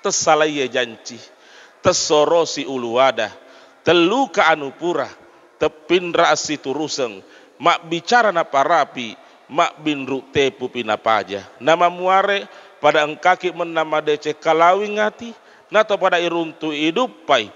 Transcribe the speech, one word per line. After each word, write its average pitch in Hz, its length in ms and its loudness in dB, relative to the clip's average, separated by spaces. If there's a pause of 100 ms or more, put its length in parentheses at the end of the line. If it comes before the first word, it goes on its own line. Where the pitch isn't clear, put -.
Tesalaya 156 640 0
janci. 117 480 -6 (640)
Tesorosi 156 880 0
uluwada. 120 640 0 (480)
Telu 175 480 2
ka 160 240 2
anupura. 147 560 -4 (480)
Tepindra 170 800 0
si 147 240 -6
turuseng. 135 640 -6 (320)
Mak 160 320 0
bicara 214 400 0
na 170 160 -2
parapi. 135 720 0 (320)
Mak 151 320 -2
binru 139 480 -4
tepu 131 400 -2
pinapaja. 107 720 -2 (160)
Nama 165 320 2
muare 190 560 0 (400)
pada 151 240 4
engkaki 180 400 0
menama 160 560 -4
dece 151 320 -2
kalawing 185 640 2
hati. 214 320 -4 (400)
Nato 208 240 2
pada 175 240 0
iruntu 170 480 -4
hidup 160 560 -2
pai. 117 320 2